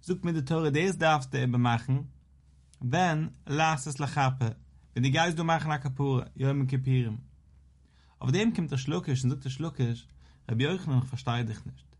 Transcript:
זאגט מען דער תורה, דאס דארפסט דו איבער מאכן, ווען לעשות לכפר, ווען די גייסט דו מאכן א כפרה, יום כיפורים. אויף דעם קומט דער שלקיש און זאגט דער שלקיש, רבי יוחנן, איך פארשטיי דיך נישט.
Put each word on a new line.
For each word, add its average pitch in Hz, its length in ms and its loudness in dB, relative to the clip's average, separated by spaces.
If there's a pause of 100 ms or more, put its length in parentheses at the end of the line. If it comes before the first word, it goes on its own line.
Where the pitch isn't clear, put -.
זאגט 180 220 -4
מען 170 80 0
דער 160 100 0
תורה, 160 260 0
דאס 165 260 2
דארפסט 151 360 2
דו 139 60 -2
איבער 123 240 2
מאכן, 120 360 2 (840)
ווען 160 480 2 (180)
לעשות 151 520 0
לכפר, 131 460 0 (460)
ווען 120 120 -2
די 135 60 2
גייסט 160 280 2
דו 170 60 -2
מאכן 156 280 0
א 151 60 0
כפרה, 135 460 0 (120)
יום 139 300 0
כיפורים. 127 520 0 (1040)
אויף 127 120 0
דעם 226 220 2
קומט 165 140 -2
דער 131 100 -2
שלקיש 147 440 -2
און 123 80 2
זאגט 147 120 -6
דער 131 80 -8
שלקיש, 127 560 -4 (440)
רבי 113 120 2
יוחנן, 160 320 0
איך 123 100 4
פארשטיי 120 380 -4
דיך 110 240 -8
נישט. - 320 -18